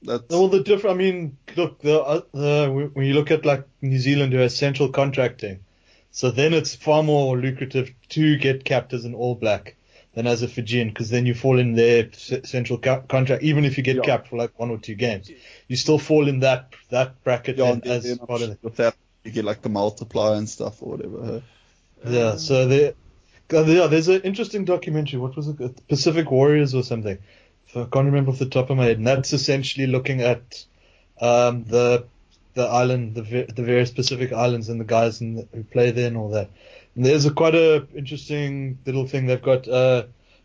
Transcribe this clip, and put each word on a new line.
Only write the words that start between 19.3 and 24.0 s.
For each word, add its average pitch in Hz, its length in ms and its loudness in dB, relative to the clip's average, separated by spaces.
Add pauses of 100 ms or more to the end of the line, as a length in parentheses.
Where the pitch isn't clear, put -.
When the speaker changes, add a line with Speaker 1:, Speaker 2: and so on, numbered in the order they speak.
Speaker 1:
get, 113 120 -4
like, 104 180 -6
the 117 80 -6
multiplier 107 640 -2
and 107 120 -4
stuff - 340 -10
or - 140 -12
whatever, - 280 -12
huh? 113 160 -8 (680)
Speaker 2:
Yeah, 120 240 2
Speaker 3:
Um, 104 60 -6
Speaker 2:
so 131 300 2
they, 143 240 4 (560)
God, 156 200 4
yeah, 170 200 6
there's 160 200 2